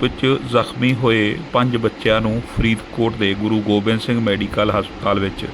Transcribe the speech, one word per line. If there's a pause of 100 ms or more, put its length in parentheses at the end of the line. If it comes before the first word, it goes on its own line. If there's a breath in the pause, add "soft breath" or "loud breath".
ਵਿੱਚ (120)
ਜ਼ਖਮੀ
ਹੋਏ (140)
ਪੰਜ
ਬੱਚਿਆਂ
ਨੂੰ (160)
ਫਰੀਦਕੋਟ
ਦੇ
ਗੁਰੂ
ਗੋਬਿੰਦ
ਸਿੰਘ
ਮੈਡੀਕਲ
ਹਸਪਤਾਲ
ਵਿੱਚ